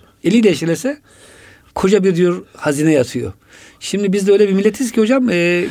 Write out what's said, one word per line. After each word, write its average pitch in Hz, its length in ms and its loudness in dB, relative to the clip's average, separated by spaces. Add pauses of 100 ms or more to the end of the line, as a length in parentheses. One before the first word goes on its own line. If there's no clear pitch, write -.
(240)
eliyle 214 260 4
eşelese 165 480 -2 (800)
koca 190 280 2
bir 190 120 0
diyor 180 300 0 (100)
hazine 151 360 -2
yatıyor. 120 420 -2 (460)
Şimdi 196 340 -4
biz 196 140 -2
de 202 40 6
öyle 202 160 4
bir 196 60 0
milletiz 214 380 -2
ki 226 100 0
hocam, 247 280 0
e, 175 420 0